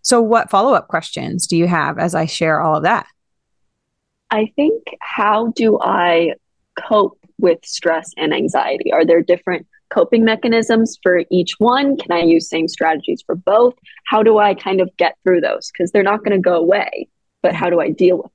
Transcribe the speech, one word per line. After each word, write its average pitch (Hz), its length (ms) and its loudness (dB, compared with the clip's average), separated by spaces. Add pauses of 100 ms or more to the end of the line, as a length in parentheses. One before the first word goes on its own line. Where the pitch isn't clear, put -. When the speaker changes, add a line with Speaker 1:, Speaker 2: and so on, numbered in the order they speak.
Speaker 1:
So 233 200 2
what 226 280 0
follow-up 214 380 2
questions - 580 -6
do 170 100 -2
you 170 100 2
have 156 320 -2
as 165 160 -2
I 165 120 -2
share 156 340 -2
all 156 160 0
of 151 80 -4
that? 208 220 0 (1200)
Speaker 2:
I 220 260 -2
think, 320 260 0 (180)
how 214 540 -2
do 220 260 2
I 175 520 0 (560)
cope 208 300 0 (200)
with 170 260 2
stress 165 520 -4
and 151 180 -2
anxiety? - 580 -2
Are 165 120 2
there 165 180 2
different 180 440 -2 (240)
coping 226 340 2
mechanisms 226 800 0
for 180 280 2
each 180 280 -2
one? 269 380 2
Can - 140 -12
I 170 120 0
use 165 260 2
same 165 180 -4
strategies - 580 -4
for 170 120 -6
both? 285 380 2 (300)
How 220 200 0
do 220 140 6
I 208 160 4
kind 190 260 -2
of 185 160 -2
get 175 260 0
through 180 200 2
those? - 280 -4
'Cause 180 220 -6
they're 202 100 2
not 208 220 0
gonna 196 160 0
go 180 160 0
away, 170 520 -2 (340)
but 180 120 0
how 175 160 -2
do 170 100 2
I 147 100 -2
deal 180 260 2
with - 180 -12